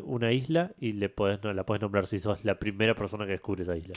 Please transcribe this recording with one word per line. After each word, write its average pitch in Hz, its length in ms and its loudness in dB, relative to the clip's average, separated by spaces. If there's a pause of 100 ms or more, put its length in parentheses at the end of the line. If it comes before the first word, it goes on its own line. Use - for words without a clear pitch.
una 117 260 0
isla 156 480 2
y 113 140 -2
le 101 160 0
podés, 101 340 0
no, 107 80 -2
la 95 140 -2
podés 104 160 0
nombrar 101 260 2
si 101 120 -2
sos 101 260 -2
la 98 120 2
primera 107 380 2
persona 104 300 -4
que 98 80 -4
descubre 92 300 -2
esa 87 120 -2
isla. 87 220 -8